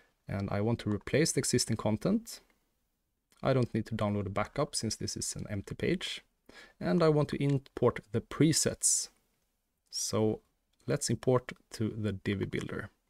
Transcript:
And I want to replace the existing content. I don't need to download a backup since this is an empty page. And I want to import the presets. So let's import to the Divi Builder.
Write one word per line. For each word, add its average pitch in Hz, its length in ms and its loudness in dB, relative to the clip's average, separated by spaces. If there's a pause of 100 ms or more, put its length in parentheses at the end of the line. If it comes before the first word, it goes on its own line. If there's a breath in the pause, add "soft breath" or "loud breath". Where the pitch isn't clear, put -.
(300 soft breath)
And 98 200 -2
I 101 100 0
want 113 200 0
to 107 100 -2
replace 127 420 0
the - 60 0
existing 123 400 0
content. 185 600 0 (1040)
I 135 120 4
don't 123 180 2
need 113 140 0
to - 80 -6
download 104 320 0
a 98 40 -4
backup 107 460 -4
since 110 180 -2
this - 220 -6
is - 180 -6
an - 140 -8
empty 101 260 -6
page. - 480 -2 (560 loud breath)
And 175 240 2
I 160 60 6
want 147 220 4
to 139 120 -2
import 139 580 2 (120)
the 117 80 2
presets. - 880 2 (800)
So 107 500 0 (460)
let's 139 220 -2
import 123 440 2 (200)
to 107 240 -2
the 107 160 -2
Divi 101 320 -2
Builder. - 460 -6 (200)